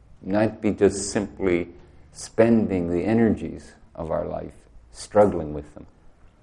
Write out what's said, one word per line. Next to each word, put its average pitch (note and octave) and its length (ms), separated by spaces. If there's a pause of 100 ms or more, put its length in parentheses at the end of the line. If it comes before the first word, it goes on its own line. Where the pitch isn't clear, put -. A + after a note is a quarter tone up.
(240)
not G#2+ 360
be G#2 120
just F#2+ 400
simply F#2+ 560 (460)
spending G2 760
the F2 140
energies G2+ 680 (200)
of D#2+ 160
our E2 160
life E2 280 (380)
struggling F2 600
with C#2+ 220
them. - 100 (580)